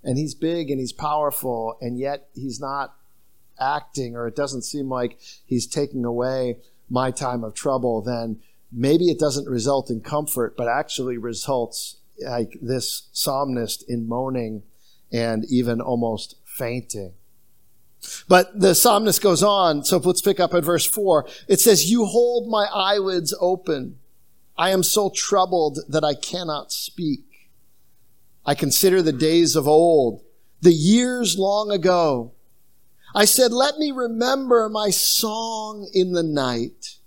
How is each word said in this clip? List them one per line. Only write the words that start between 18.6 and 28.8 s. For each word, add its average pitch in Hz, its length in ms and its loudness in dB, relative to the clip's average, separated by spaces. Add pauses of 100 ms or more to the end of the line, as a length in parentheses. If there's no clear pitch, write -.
psalmist 214 480 4
goes 175 220 4
on, 180 400 2
so 190 140 2
let's 170 220 0
pick 190 200 0
up 175 120 2
at 175 120 2
verse 170 200 0
four. 185 440 2 (180)
It 196 140 2
says, 180 320 6
"You 233 140 2
hold 240 420 2
my 214 240 0
eyelids 190 680 0
open. 175 640 -2 (580)
I 175 120 2
am 190 120 2
so 196 280 2
troubled 180 680 0 (100)
that 151 140 0
I 147 120 0
cannot 160 580 -8
speak. - 480 -6 (1200)
I 143 120 0
consider 180 460 2